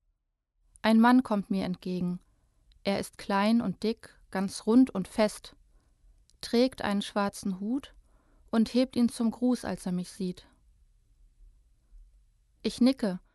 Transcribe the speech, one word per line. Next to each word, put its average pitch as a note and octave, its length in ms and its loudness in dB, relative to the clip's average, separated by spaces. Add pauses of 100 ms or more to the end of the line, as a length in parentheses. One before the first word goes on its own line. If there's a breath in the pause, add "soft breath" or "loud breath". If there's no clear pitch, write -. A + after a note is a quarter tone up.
(840)
Ein A3 180 6
Mann B3 220 6
kommt G#3 280 -4
mir F#3+ 140 -2
entgegen. F3+ 560 -6 (640)
Er G3 160 -2
ist - 200 -10
klein G#3+ 420 0
und F#3+ 220 -4
dick, - 360 -6 (120)
ganz - 360 -6
rund B3+ 240 6
und F#3+ 180 -4
fest, - 460 -2 (840)
trägt B3+ 420 0
einen G#3 200 -2
schwarzen G3+ 580 -4
Hut A#3 340 -6 (560)
und A3+ 220 0
hebt B3+ 240 0
ihn A#3+ 120 2
zum A3+ 220 -2
Gruß, B3 340 -2
als - 200 -6
er F#3 80 -4
mich F3+ 180 -6
sieht. - 360 -10 (2250)
Ich - 180 -6
nicke, A#3 400 2 (140)